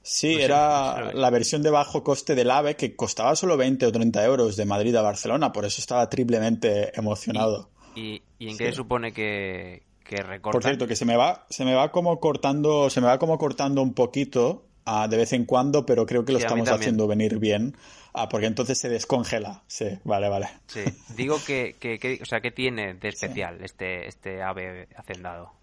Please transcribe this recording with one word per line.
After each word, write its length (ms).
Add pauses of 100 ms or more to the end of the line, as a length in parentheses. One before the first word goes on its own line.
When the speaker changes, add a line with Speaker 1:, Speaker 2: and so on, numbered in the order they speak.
Speaker 1:
Sí, 340
Speaker 2:
No 40
sé, 80
Speaker 1:
era 140
Speaker 2:
no 340
sé 100
lo 60
que 80
Speaker 1:
la 120
versión 320
de 80
bajo 320
coste 320
del 160
ave 260
que 200
costaba 400
solo 220
veinte 260
o 80
treinta 320
euros 320
de 80
Madrid 320
a 60
Barcelona, 500
por 140
eso 160
estaba 260
triplemente 880
emocionado. 720 (260)
Speaker 2:
¿Y, 200
y, 80 (160)
y 120
en 60
qué 140
Speaker 1:
Sí. 60
Speaker 2:
supone 360
que, 720 (220)
que 180
recortan? 300
Speaker 1:
Por 100
cierto, 240
que 100
se 80
me 140
va, 320
se 160
me 80
va 180
como 280
cortando, 680
se 140
me 60
va 100
como 180
cortando 460
un 100
poquito, 720 (220)
ah, 220
de 100
vez 160
en 100
cuando, 400
pero 220
creo 180
que 80
lo 60
Speaker 2:
Sí, 80
a 0
mí 140
Speaker 1:
estamos 80
Speaker 2:
también. 120
Speaker 1:
haciendo 260
venir 320
bien, 380 (380)
ah, 160
porque 160
entonces 320
se 100
descongela. 800
Sí, 220 (160)
vale, 260
vale. 180 (200)
Speaker 2:
Sí, 160 (320)
digo 200 (100)
que, 320
que, 200
que, 240
o 20
sea, 160
¿qué 100
tiene 440
de 180
Speaker 1:
Sí. 140
Speaker 2:
especial 360
este, 460
este 340
ave 540
hacendado? 560 (100)